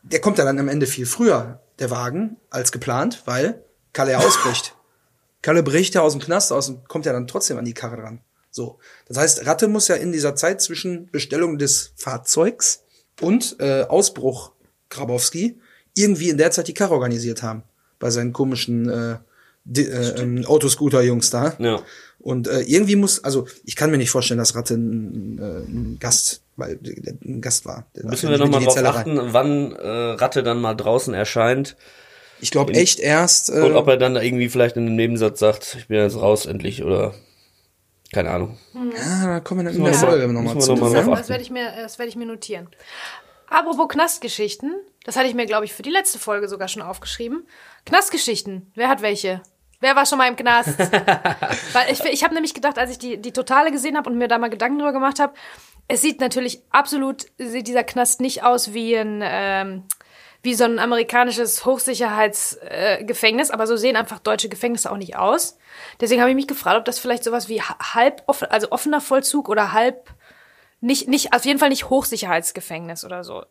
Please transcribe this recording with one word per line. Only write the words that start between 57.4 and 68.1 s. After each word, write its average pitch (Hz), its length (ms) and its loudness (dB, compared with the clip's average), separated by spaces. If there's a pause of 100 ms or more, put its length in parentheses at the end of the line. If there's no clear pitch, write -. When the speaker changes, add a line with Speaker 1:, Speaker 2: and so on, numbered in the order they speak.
Speaker 2:
dieser 240 160 2
Knast 247 380 0
nicht 254 220 -4
aus 240 300 2
wie 233 240 0
ein, 214 260 -4
ähm, 190 600 -2 (580)
wie 247 140 0
so 233 100 4
ein 233 140 2
amerikanisches 233 840 0
Hochsicherheits-, 220 960 0
äh, 196 420 -2
Gefängnis, 226 480 0
aber 220 160 -2
so 233 100 0
sehen 233 180 2
einfach 220 240 -2
deutsche 214 300 -2
Gefängnisse 233 420 -4
auch 202 60 -6
nicht 185 180 -12
aus. 247 420 0 (440)
Deswegen 240 200 4
hab 247 80 6
ich 262 60 4
mich 277 120 0
gefragt, 226 320 0
ob 226 60 -6
das 240 140 -4
vielleicht 240 240 -2
sowas 233 240 -4
wie 220 140 -4
ha-, - 320 -8
halb 262 340 4